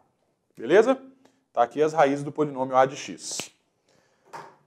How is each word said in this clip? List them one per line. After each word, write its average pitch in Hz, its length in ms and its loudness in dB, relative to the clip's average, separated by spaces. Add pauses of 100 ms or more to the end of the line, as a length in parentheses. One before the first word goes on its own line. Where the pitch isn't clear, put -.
(580)
Beleza? 214 420 2 (540)
Tá 120 80 2
aqui 120 220 0
as 156 100 0
raízes 143 300 2
do 147 80 -10
polinômio 135 440 -4
A 131 120 6
de 139 80 -6
x. - 420 -12 (1300)